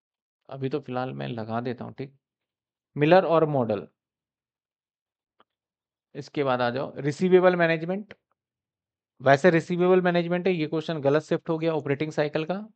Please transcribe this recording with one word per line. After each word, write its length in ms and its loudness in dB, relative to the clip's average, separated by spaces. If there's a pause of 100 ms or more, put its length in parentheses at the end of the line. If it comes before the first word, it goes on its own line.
(500)
अभी 200 -8
तो 100 -4
फिलहाल 340 -6
मैं 140 -10
लगा 340 -8
देता 240 -8
हूँ, 80 -14
ठीक, 220 -14 (840)
मिलर 280 6
और 200 4
मॉडल। 420 -2 (2250)
इसके 280 -8
बाद 180 0
आ 80 2
जाओ 280 -6
रिसीवेबल 580 4
मैनेजमेंट। 580 -2 (1080)
वैसे 280 4
रिसीवेबल 520 2
मैनेजमेंट 460 0
है, 60 2
ये 140 -4
क्वेश्चन 320 -6
गलत 220 2
शिफ्ट 280 -4
हो 80 -2
गया 160 -2
ऑपरेटिंग 380 -4
साइकिल 340 -2
का, 300 -8